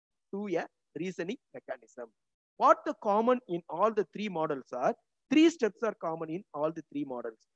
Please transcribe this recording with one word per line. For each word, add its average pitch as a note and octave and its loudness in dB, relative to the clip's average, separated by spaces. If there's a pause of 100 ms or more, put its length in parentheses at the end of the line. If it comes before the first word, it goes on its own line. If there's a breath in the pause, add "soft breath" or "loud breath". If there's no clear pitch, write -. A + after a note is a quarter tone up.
(320)
to G3+ -6 (100)
a D#3 -4 (300)
reasoning F#3 -6 (180)
mechanism. - -14 (520)
What C#4 6
the D4+ -4
common A3+ 4
in F3 -4
all F#3 2
the G3+ 0
three G3+ -4
models D#3 -2
are? C#3 0 (380)
Three D#4 8
steps A3 -2
are - -2
common D#3+ -6
in F3+ -6 (100)
all D3+ 0
the E3 -10
three D3 -6
models. A#2+ -8 (160)